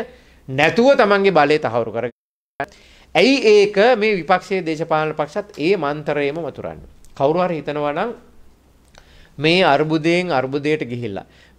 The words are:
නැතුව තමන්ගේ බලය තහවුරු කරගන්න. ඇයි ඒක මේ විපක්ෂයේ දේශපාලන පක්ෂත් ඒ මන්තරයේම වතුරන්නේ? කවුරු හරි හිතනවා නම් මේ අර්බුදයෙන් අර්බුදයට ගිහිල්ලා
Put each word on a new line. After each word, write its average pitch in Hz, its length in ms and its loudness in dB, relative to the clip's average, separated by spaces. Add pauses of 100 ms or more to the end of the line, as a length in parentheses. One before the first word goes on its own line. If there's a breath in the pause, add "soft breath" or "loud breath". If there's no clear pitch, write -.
(500 soft breath)
නැතුව 165 460 2
තමන්ගේ 202 360 2
බලය 151 280 2
තහවුරු 113 320 -4
කරගන්න. - 760 -10 (480 soft breath)
ඇයි 226 280 4
ඒක 208 340 4 (200)
මේ 214 180 0
විපක්ෂයේ 185 460 -2
දේශපාලන 156 520 -2
පක්ෂත් 160 340 -6 (120)
ඒ 175 160 0
මන්තරයේම 147 600 -4
වතුරන්නේ? 95 560 -12 (260)
කවුරු 151 220 2
හරි 180 160 -2
හිතනවා 147 360 -6
නම් 208 220 -6 (1300 soft breath)
මේ 170 240 2
අර්බුදයෙන් 160 680 2
අර්බුදයට 143 520 -2
ගිහිල්ලා 120 420 -8 (340 soft breath)